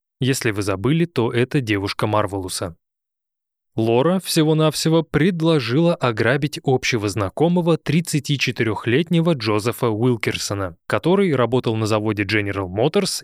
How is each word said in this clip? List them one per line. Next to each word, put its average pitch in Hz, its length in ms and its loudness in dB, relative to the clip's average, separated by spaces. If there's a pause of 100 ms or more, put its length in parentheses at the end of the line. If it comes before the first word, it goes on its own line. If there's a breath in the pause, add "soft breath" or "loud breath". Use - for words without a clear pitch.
(200)
Если 127 320 0
вы 101 100 -4
забыли, 113 440 0
то 120 260 -2
это 127 280 0
девушка 104 460 -2
Марвелуса. 98 720 -4 (1000)
Лора 123 420 2
всего-навсего 156 840 2
предложила 160 880 2
ограбить 123 720 0
общего 123 440 0
знакомого 160 680 0
тридцатичетырехлетнего 147 1600 0
Джозефа 110 560 -2
Уилкерсона, 107 840 -2 (120)
который 175 480 2
работал 120 400 0
на 110 100 0
заводе 104 380 0
General 98 420 -2
Motors 131 580 -2